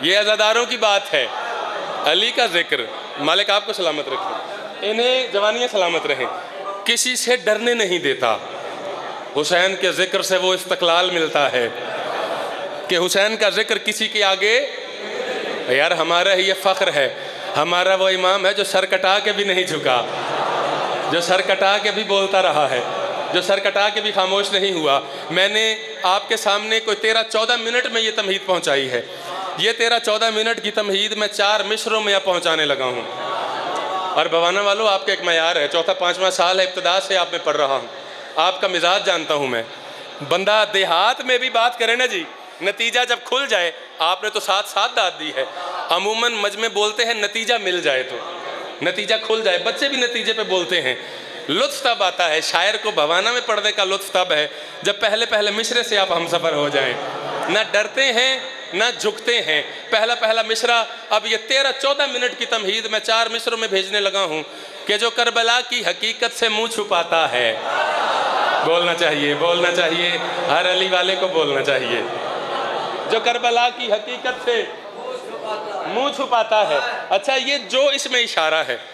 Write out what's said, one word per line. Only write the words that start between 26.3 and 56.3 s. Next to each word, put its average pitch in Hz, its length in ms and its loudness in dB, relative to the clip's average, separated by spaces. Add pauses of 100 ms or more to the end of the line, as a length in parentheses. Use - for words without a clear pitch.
सामने 214 420 0
कोई 220 160 -2
तेरह 220 260 2
चौदह 226 360 0
मिनट 240 300 -2
में 226 140 0
ये 220 100 0
तमहीद 196 360 -2
पहुंचाई 160 380 2
है। 123 240 -4 (500)
ये 208 140 2
तेरह 233 260 2
चौदह 220 320 0
मिनट 220 280 0
की 208 120 -4
तमहीद 202 460 0
मैं 214 100 -2
चार 202 360 2
मिसरों 220 380 -2
में 208 120 2
अब 196 80 4
पहुंचाने 175 440 2
लगा 135 200 0
हूं। 123 180 -2 (1120)
और 156 140 2
बवाना 170 340 2
वालों, 208 280 2
आपका 196 240 0
एक 175 80 -4
मयार 170 360 2
है, 151 100 0
चौथा 170 260 0
पाँचवा 185 360 0
साल 185 320 2
है 185 60 2
इब्तदा 180 320 0
से 190 160 -2
आप 175 180 0
में 165 100 -6
पढ़ 151 140 2
रहा 135 180 2
हूं, 120 120 -4 (560)
आपका 185 240 0
मिजाज 180 380 2
जानता 165 280 0
हूं 143 140 0
मैं। 117 180 -2 (580)
बंदा 196 420 2
देहात 190 560 2
में 247 180 2
भी 247 100 -2
बात 240 300 2
करे 226 160 2
ना 254 100 2
जी, 190 200 -2 (380)
नतीजा 226 420 0
जब 233 180 -2
खुल 262 240 -2
जाए, 180 260 2 (280)
आपने 190 280 0
तो 208 100 -4
साथ 202 240 0
साथ 208 260 0
दाद 202 240 0
दी 156 240 -8
है। 131 100 -2 (440)
अमूमन 220 420 0
मजमे 208 360 -2
बोलते 214 340 0
हैं 226 200 0
नतीजा 226 340 0
मिल 180 240 -2
जाए 135 220 0
तो, 127 340 -8 (460)
नतीजा 202 340 0
खुल 220 240 0
जाए, 185 160 2
बच्चे 226 320 -2
भी 269 80 -2
नतीजे 233 360 0
पे 220 100 -2
बोलते 180 360 0
हैं। 127 400 -4 (300)
लुत्फ 247 340 0
तब 226 200 2
आता 180 220 2
है, 156 160 2
शायर 185 360 2
को 214 140 -4
बवाना 170 400 2
में 240 140 -2
पढ़ने 208 260 2
का 208 120 0
लुत्फ 190 300 -2
तब 180 180 4
है 151 200 2 (320)
जब 202 180 0
पहले 220 240 2
पहले 208 260 2
मिसरे 226 320 0
से 226 140 0
आप 190 140 2
हमसफ़र 165 420 0